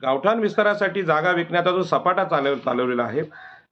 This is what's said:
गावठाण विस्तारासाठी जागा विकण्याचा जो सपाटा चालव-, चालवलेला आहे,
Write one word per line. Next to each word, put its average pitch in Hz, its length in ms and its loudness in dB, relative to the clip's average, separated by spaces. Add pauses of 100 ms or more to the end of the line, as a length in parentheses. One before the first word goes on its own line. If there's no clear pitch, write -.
गावठाण 135 380 0
विस्तारासाठी 208 640 0
जागा 160 280 2
विकण्याचा 170 400 0
जो 180 120 0
सपाटा 180 400 0
चालव-, 139 360 0
चालवलेला 123 440 0
आहे, 117 180 -4 (500)